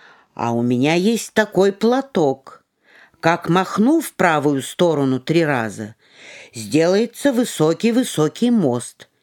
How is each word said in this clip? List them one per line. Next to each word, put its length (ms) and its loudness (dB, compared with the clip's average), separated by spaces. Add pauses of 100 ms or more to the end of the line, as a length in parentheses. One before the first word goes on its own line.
(360)
«А 180 -4
у 100 0
меня 320 2
есть 400 0
такой 380 2
платок. 920 -2 (560)
Как 280 0
махну 520 2
в 140 -10
правую 480 0
сторону 560 0
три 260 0
раза, 520 -6 (580)
сделается 800 0
высокий-высокий 1200 0
мост, 580 -2 (140)